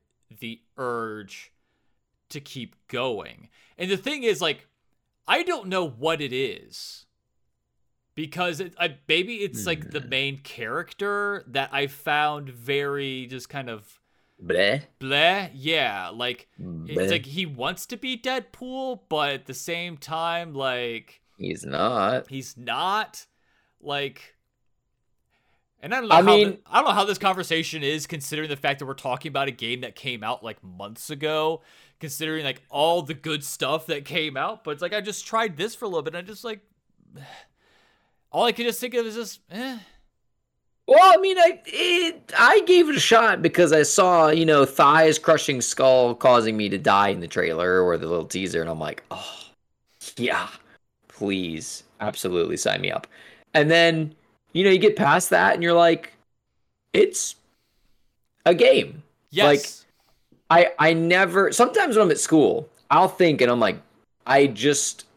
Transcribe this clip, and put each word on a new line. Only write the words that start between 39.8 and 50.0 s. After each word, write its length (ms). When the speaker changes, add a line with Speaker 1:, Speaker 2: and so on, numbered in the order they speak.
Speaker 2:
Well, 140
I 180
mean, 200
I, 280
it, 720
I 300
gave 220
it 80
a 40
shot 420
because 300
I 100
saw, 460
you 160
know, 200
thighs 540
crushing 420
skull 540
causing 420
me 120
to 100
die 300
in 120
the 80
trailer 560
or 120
the 120
little 160
teaser, 360
and 80
I'm 120
like, 320
"Oh, 260